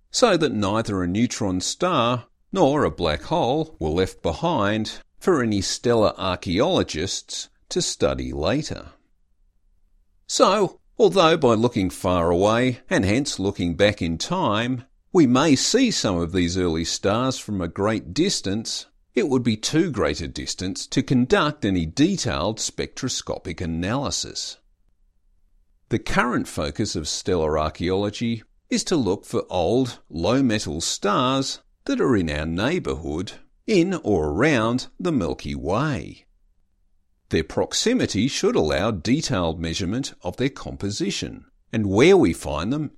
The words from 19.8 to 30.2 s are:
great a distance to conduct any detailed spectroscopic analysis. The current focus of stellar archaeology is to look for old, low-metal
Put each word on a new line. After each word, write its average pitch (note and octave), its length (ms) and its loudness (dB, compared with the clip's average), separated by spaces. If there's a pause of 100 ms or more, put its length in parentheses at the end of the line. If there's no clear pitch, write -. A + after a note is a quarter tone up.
great E2 300 -2
a D#2 60 -8
distance C2+ 600 -8
to - 160 -2
conduct D3 600 2
any F#2 220 0
detailed G#2+ 760 -2
spectroscopic - 1000 -8
analysis. F#2 960 -6 (1300)
The A2+ 100 0
current G#3 480 -2
focus D#2+ 480 -4
of D2+ 120 -6
stellar D#2 520 -2
archaeology G2 800 -2 (300)
is A#3+ 140 -2
to F#3+ 100 0
look G#2 280 0
for - 280 -4
old, A2 480 0 (100)
low-metal G#2 720 0